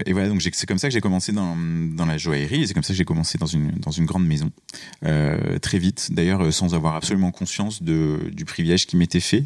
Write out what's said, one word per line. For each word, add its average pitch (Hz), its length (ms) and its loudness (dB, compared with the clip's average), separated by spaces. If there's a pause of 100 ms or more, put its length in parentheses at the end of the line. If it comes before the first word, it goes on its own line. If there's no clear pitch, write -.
et 92 60 2
voilà, 98 160 2
donc 104 120 2
j'ai, 85 100 -2
c'est - 140 -4
comme 95 140 0
ça 143 80 0
que 131 80 0
j'ai 117 40 2
commencé 92 320 0
dans, 95 240 -2
dans 82 520 -2
la 78 100 0
joaillerie, 76 460 0
et - 20 0
c'est 101 80 -4
comme - 80 0
ça - 120 -2
que 92 40 0
j'ai 90 80 2
commencé 80 320 0
dans 82 80 -2
une, 76 280 0
dans - 180 -4
une 82 160 0
grande 90 180 0
maison, 78 240 2 (560)
euh, 78 540 0
très - 180 0
vite. 90 340 0
D'ailleurs, 87 300 2
euh, 82 80 4
sans 85 240 2
avoir 80 220 0
absolument 92 340 0
conscience 101 540 -4
de, 80 500 0
du 82 120 -8
privilège 85 420 2
qui 87 100 2
m'était 87 220 4
fait 110 260 2